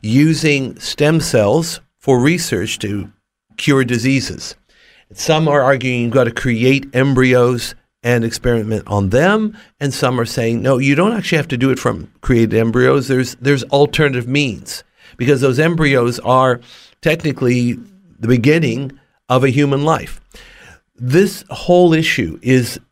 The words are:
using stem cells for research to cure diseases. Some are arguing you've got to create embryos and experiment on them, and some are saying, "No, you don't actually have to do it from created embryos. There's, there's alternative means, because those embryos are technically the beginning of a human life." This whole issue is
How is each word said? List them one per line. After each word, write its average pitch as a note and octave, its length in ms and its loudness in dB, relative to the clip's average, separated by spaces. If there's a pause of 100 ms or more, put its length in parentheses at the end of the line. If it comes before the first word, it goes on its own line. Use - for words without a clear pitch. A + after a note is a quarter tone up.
using C#3 760 0
stem D#3 400 0
cells C#3 640 0 (180)
for C3 180 2
research C#3 600 0
to G2+ 320 -8 (460)
cure C3+ 260 2
diseases. A#2+ 720 -4 (560)
Some D#3 380 0
are C#3+ 140 2
arguing B2+ 400 -2
you've A#2 100 -4
got B2+ 100 4
to A#2+ 80 0
create B2+ 640 0
embryos B2+ 800 2 (260)
and A#2+ 220 0
experiment A2+ 640 -4
on G2+ 220 0
them, G#3 480 2 (240)
and C#3 120 -2
some C3 240 -2
are A#2 60 -2
saying, A#2 380 -2
"No, C3 160 2
you C#3 180 2
don't F#3+ 160 2
actually F#3+ 280 -2
have - 100 -4
to B2+ 80 -4
do C3 140 2
it C3+ 60 0
from G2 300 -4 (140)
created A2+ 320 2
embryos. B2 560 2
There's, B2+ 320 -2
there's C3+ 240 0
alternative C#3 640 0
means, C3+ 560 -4 (320)
because B2+ 240 0
those C3 180 2
embryos C#3+ 600 0
are B2+ 420 0 (400)
technically B2+ 760 0 (400)
the A2+ 120 -4
beginning C3 640 2 (340)
of B2+ 160 2
a C#3 60 2
human C#3 340 0
life." - 380 -4 (760)
This D#3 540 0
whole F3+ 440 4
issue C3+ 480 -2
is B2 380 0 (120)